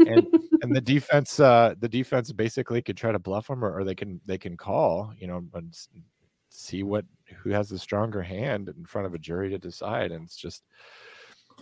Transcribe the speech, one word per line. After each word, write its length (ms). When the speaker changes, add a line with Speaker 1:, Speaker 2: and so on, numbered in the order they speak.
Speaker 1:
And, 280
Speaker 2:
<laughs> 280
Speaker 1:
and 140
the 60
defense, 580
uh, 400
the 100
defense 440
basically 480
could 160
try 160
to 60
bluff 300
'em 140
or, 160
or 60
they 100
can, 300
they 120
can 200
call, 600
you 100
know, 260
and 200
s-, 140
see 340
what, 220
who 140
has 180
the 100
stronger 420
hand 480
in 160
front 220
of 60
a 60
jury 300
to 80
decide. 540
And 140
it's 120
just, 260